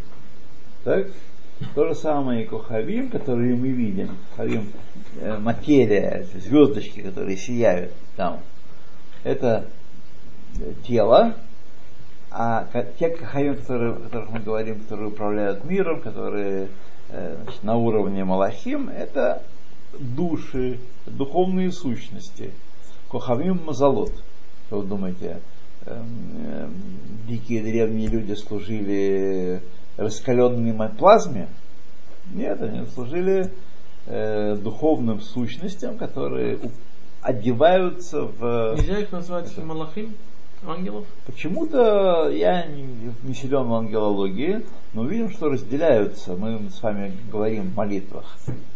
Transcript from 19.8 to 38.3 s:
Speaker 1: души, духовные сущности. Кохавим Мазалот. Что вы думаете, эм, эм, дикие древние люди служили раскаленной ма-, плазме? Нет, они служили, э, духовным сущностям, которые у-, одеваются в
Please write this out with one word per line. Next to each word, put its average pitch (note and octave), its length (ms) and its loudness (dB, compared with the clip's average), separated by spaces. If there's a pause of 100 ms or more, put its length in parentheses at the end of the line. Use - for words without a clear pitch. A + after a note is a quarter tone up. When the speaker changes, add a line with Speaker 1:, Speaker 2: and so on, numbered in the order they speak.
Speaker 1:
души, C3 840 0 (280)
духовные F3+ 640 0
сущности. G2+ 800 0 (580)
Кохавим C3 560 0
Мазалот. B2+ 460 2 (560)
Что G2+ 140 0
вы F#2+ 60 0
думаете, F2+ 520 -2 (460)
эм, A#2 200 -2 (400)
эм, D2+ 280 -2 (540)
дикие A#2 360 -2
древние A2 460 2
люди G#2 240 0
служили G2 1300 0 (360)
раскаленной A#2+ 760 2
ма-, G#2+ 160 0
плазме? D3 580 4 (840)
Нет, G#3+ 280 -2
они A2+ 260 -2
служили, F3+ 640 0 (560)
э, G#2+ 500 0
духовным A2 640 0
сущностям, D#3+ 760 -2
которые B2+ 600 -2
у-, A#2 140 -2 (500)
одеваются C#3 1040 2
в A2+ 540 0